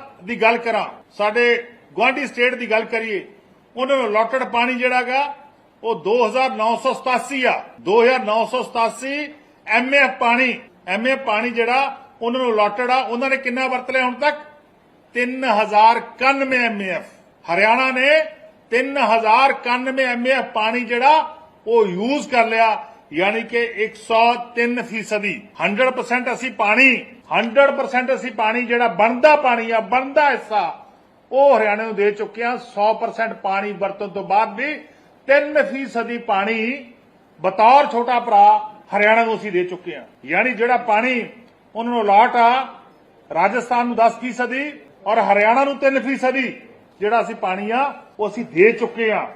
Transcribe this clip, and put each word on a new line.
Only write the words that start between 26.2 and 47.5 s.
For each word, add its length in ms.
ਅਸੀਂ 200
ਪਾਣੀ, 420
ਹੰਡਰਡ 440
ਪਰਸੈਂਟ 360
ਅਸੀਂ 180
ਪਾਣੀ 340
ਜਿਹੜਾ 240
ਬਣਦਾ 480
ਪਾਣੀ 340
ਆ, 100
ਬਣਦਾ 500
ਹਿੱਸਾ 540
ਉਹ 260
ਹਰਿਆਣੇ 260
ਨੂੰ 120
ਦੇ 160
ਚੁੱਕੇ 320
ਆ। 140
ਸੌ 360
ਪਰਸੈਂਟ 480
ਪਾਣੀ 320
ਵਰਤਣ 340
ਤੋਂ 160
ਬਾਅਦ 320
ਵੀ 180
ਤਿੰਨ 360
ਫੀਸਦੀ 640
ਪਾਣੀ 600
ਬਤੌਰ 520
ਛੋਟਾ 280
ਭਰਾ 380
ਹਰਿਆਣਾ 280
ਨੂੰ 120
ਅਸੀਂ 160
ਦੇ 120
ਚੁੱਕੇ 320
ਆ, 80
ਯਾਨੀ 280
ਜਿਹੜਾ 300
ਪਾਣੀ 400
ਉਹਨਾਂ 180
ਨੂੰ 80
allot 360
ਆ, 300
ਰਾਜਸਥਾਨ 560
ਨੂੰ 80
ਦਸ 240
ਫੀਸਦੀ 520
ਔਰ 140
ਹਰਿਆਣਾ 420
ਨੂੰ 140
ਤਿੰਨ 220
ਫੀਸਦੀ 540
ਜਿਹੜਾ 220
ਅਸੀਂ 140
ਪਾਣੀ 360